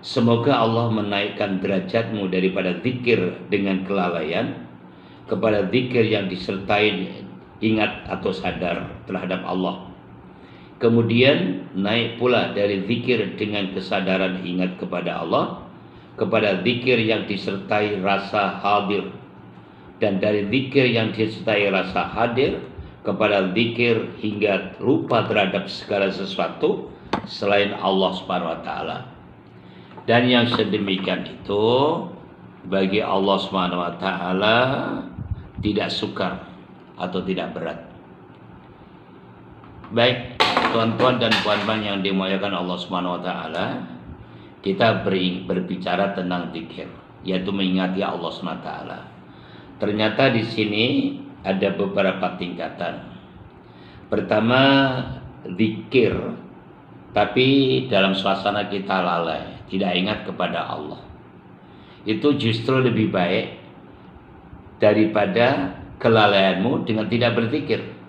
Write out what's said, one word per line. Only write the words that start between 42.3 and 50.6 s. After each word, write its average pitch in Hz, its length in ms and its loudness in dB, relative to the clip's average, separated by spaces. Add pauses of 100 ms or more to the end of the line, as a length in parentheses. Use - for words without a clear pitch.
Allah 87 160 -2
Subhanahu 90 400 -2
wa - 20 -10
taala, 82 420 -4 (1000)
kita 98 400 2
beri-, 92 400 0
berbicara 92 720 -2
tentang 90 320 -4
zikir, 82 400 -10 (320)
yaitu 92 320 -2
mengingati 92 480 0
Allah 85 320 -4
Subhanahu 80 240 -8
wa 78 100 -12
taala. 76 320 -10 (800)
Ternyata 110 560 2
di 110 160 2
sini 107 360 0 (600)